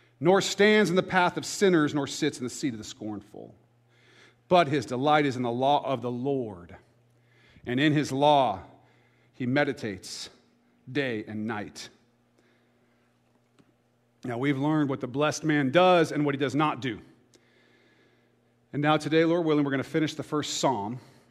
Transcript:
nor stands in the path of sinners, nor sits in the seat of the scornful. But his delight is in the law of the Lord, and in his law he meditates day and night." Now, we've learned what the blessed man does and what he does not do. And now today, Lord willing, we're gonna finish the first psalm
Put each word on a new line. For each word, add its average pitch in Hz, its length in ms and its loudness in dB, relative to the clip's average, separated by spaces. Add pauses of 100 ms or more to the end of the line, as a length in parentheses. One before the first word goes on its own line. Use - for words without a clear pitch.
(200)
nor 180 220 4
stands 208 480 4
in 175 60 -2
the 185 80 2
path 180 340 0
of 143 80 -8
sinners, 160 480 2
nor 139 140 -4
sits - 300 -4
in 127 60 -8
the 120 60 -6
seat 135 240 -6
of 107 60 -12
the 107 40 -14
scornful. - 680 -14 (960)
But 175 200 4
his 135 180 -2
delight 147 400 2
is 127 120 -2
in 123 60 -4
the 117 80 -2
law 127 340 0
of 123 160 -4
the 123 100 -6
Lord, 120 640 -8 (920)
and 123 140 -2
in 151 140 4
his 135 180 0
law 135 520 2 (680)
he 127 120 -8
meditates 127 840 -4 (600)
day 127 340 -4
and 107 220 -8
night." 104 420 -10 (2250)
Now, 120 140 -6
we've 139 220 0
learned 151 300 2
what 135 100 -4
the 127 80 -6
blessed 143 360 -2
man 147 280 2
does 175 400 6
and 147 120 -2
what 143 120 0
he 131 40 -10
does 131 140 -2
not 147 260 0
do. 110 220 -6 (1700)
And 139 80 -6
now 151 160 4
today, 151 300 2
Lord 170 200 0
willing, 151 200 2
we're 135 60 -2
gonna 135 120 -2
finish 156 300 -2
the - 80 -10
first - 380 -6
psalm 120 400 -2 (320)